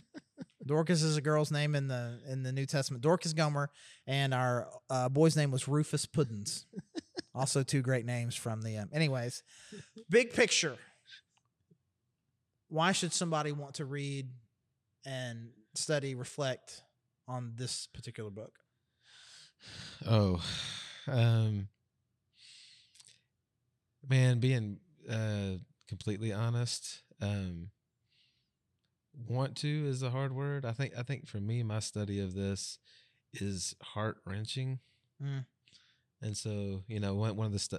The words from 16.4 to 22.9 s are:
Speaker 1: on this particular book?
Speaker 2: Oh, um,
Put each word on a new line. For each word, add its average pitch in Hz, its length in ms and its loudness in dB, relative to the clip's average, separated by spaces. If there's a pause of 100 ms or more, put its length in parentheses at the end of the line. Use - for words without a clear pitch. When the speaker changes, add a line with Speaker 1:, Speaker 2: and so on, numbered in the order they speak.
Speaker 1:
on 123 300 -6
this - 380 -6
particular 117 340 -10
book? 104 300 -14 (1500)
Speaker 2:
Oh, 101 360 6 (640)
um, 110 600 4 (2500)